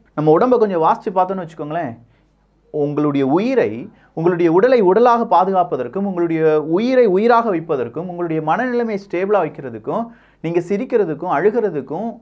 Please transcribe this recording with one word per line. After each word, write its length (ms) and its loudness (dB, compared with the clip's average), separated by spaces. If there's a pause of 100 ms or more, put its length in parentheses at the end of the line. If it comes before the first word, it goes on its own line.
(160)
நம்ம 220 4
உடம்ப 200 2
கொஞ்சம் 240 0
வாசிச்சு 360 -2
பார்த்தோன்னு 300 -2
வச்சுக்கோங்களேன், 500 -8 (720)
உங்களுடைய 560 0
உயிரை, 640 0 (240)
உங்களுடைய 380 2
உடலை 300 4
உடலாக 440 4 (120)
பாதுகாப்பதற்கும், 680 -2
உங்களுடைய 580 0
உயிரை 420 2
உயிராக 500 2
வைப்பதற்கும், 520 -4
உங்களுடைய 340 -4
மனநிலைமை 580 -2 (100)
ஸ்டேபிளா 320 0
வைக்கிறதுக்கும், 640 -6 (340)
நீங்க 180 -2
சிரிக்கிறதுக்கும், 720 -2
அழுகிறதுக்கும், 920 -2